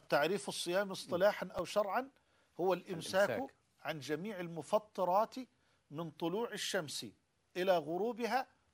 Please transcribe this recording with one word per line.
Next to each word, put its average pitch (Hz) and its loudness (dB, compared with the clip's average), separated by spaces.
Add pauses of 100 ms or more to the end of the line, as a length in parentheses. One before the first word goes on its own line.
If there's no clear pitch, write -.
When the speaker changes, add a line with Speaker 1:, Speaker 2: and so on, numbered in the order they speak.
Speaker 1:
تعريف 165 4
الصيام 190 -2
اصطلاحاً 185 0
أو 185 -4
شرعاً 214 0 (500)
هو 185 4
الإمساك 185 0
Speaker 2:
الإمساك. 247 -2 (260)
Speaker 1:
عن 165 -6
جميع 160 -4
المفطرات 185 0 (560)
من 156 -6
طلوع 180 -2
الشمس 170 -4 (520)
إلى 180 6
غروبها 214 0 (260)